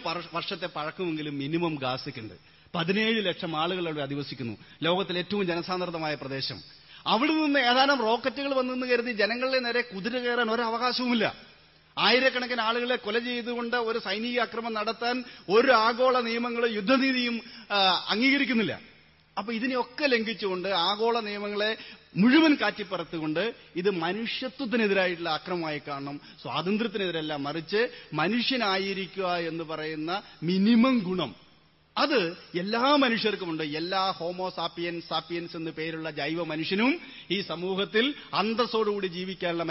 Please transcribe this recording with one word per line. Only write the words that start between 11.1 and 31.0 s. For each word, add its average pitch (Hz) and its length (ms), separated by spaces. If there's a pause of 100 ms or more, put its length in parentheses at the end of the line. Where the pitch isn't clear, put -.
ആയിരക്കണക്കിന് 247 640
ആളുകളെ 240 340
കൊല 214 240
ചെയ്തുകൊണ്ട് 240 560
ഒരു 226 240
സൈനിക 226 400
ആക്രമണം 226 340
നടത്താൻ 226 500 (260)
ഒരു 247 220
ആഗോള 240 480
നിയമങ്ങളും 233 540
യുദ്ധനീതിയും, 247 680 (300)
ആ, 190 380
അംഗീകരിക്കുന്നില്ല. 226 720 (580)
അപ്പൊ 208 160
ഇതിനെയൊക്കെ 254 540
ലംഘിച്ചുകൊണ്ട് 202 600
ആഗോള 208 520
നിയമങ്ങളെ 208 580 (400)
മുഴുവൻ 285 440
കാറ്റിപ്പറത്തുകൊണ്ട് 180 920 (220)
ഇത് 185 140
മനുഷ്യത്വത്തിനെതിരായിട്ടുള്ള 196 1400
ആക്രമണമായി 156 580
കാണണം, 143 340 (200)
സ്വാതന്ത്ര്യത്തിനെതിരല്ല, 170 920
മറിച്ച് 165 540 (240)
മനുഷ്യനായിരിക്കുക 190 1200
എന്ന് 165 280
പറയുന്ന 156 580 (220)
മിനിമം 226 600